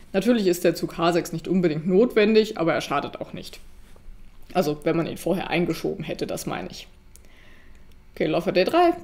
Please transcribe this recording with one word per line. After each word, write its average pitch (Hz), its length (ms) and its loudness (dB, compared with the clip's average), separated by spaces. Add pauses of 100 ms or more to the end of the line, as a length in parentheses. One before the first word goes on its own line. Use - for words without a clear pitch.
(120)
Natürlich 202 340 2
ist 175 180 2
der 170 100 4
Zug - 220 -6
H 170 160 2
sechs 165 200 -2
nicht 165 160 -8
unbedingt 165 380 2
notwendig, 214 720 4
aber 160 140 0
er 120 80 -2
schadet - 400 -4
auch - 120 -10
nicht. - 260 -14 (920)
Also 151 320 0
wenn 165 120 2
man 165 100 0
ihn - 120 -8
vorher - 320 -4
eingeschoben 160 540 -2
hätte, - 220 -6
das - 200 -8
meine - 240 -8
ich. - 180 -16 (1300)
Okay, 175 120 0
Läufer 170 260 0
D 185 120 4
drei, 339 380 4